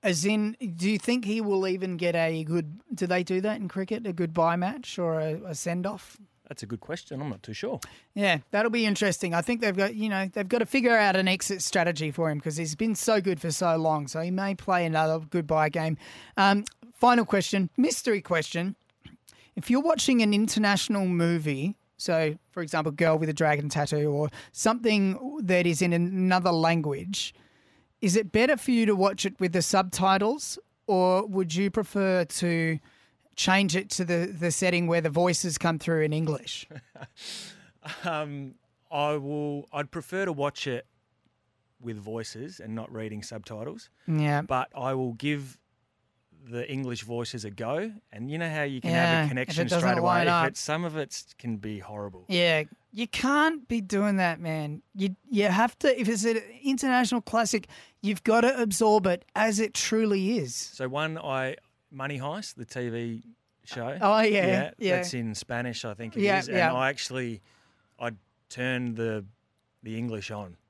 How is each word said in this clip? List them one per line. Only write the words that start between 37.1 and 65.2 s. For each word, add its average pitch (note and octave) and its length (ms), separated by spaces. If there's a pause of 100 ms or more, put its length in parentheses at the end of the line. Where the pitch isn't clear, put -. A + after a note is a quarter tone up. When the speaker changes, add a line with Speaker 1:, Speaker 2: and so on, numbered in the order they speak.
Speaker 2:
Um, D3 500 (360)
I D3 260
will, C#3+ 560
I'd D3 180
prefer F3+ 340
to F3+ 80
watch C#3+ 340
it B2 200 (960)
with A#2 160
voices A2+ 640
and A2 140
not A2+ 180
reading G#2+ 300
subtitles. A2+ 680 (160)
Speaker 1:
Yeah. D3+ 360
Speaker 2:
But C3 340
I C3+ 180
will C3 180
give C#3 460 (840)
the A#2+ 260
English C3 320
voices A#2 420
a G#2+ 60
go. C3+ 420 (200)
And A#2 180
you D#3 80
know E3+ 120
how D#3 140
you C#3 160
can E3+ 100
have E3+ 180
Speaker 1:
Yeah, E3 120
Speaker 2:
a - 40
Speaker 1:
if D3+ 40
Speaker 2:
connection C3+ 380
Speaker 1:
it A#2 40
doesn't E3+ 100
Speaker 2:
straight F3+ 180
away? E3+ 80
Speaker 1:
line F3 200
Speaker 2:
If F3 60
Speaker 1:
up. E3+ 160
Speaker 2:
it's, - 120
some D#3+ 240
of D#3 120
it C#3+ 260 (160)
can A#2 200
be G#2 200
horrible. G2 500
Speaker 1:
Yeah, E3+ 360 (280)
you A3+ 140
can't D4 600
be A#3 120
doing G3+ 360
that, F3 240
man. D#3 420 (120)
You, F#3+ 200 (160)
you G#3 160
have G#3 340
to, C4 200
if G3+ 80
it's G#3+ 160
an A3+ 140 (240)
international B3+ 580
classic, A3 480 (340)
you've G3+ 220
got A3 180
to B3 180
absorb G#3+ 460
it F3+ 180 (120)
as G#3+ 240
it G#3+ 140
truly G#3+ 640
is. B2+ 160
Speaker 2:
So - 340
one, D#3 300
I, C3+ 380 (360)
Money C#3 260
Heist, D3+ 380
the B2 80
T B2 240
V A#2 340 (420)
show. B2 360
Speaker 1:
Oh, G#3 200
yeah, G#3 260
Speaker 2:
Yeah, F#3 320
Speaker 1:
yeah. F#3 180
Speaker 2:
that's F3+ 180
in A2+ 200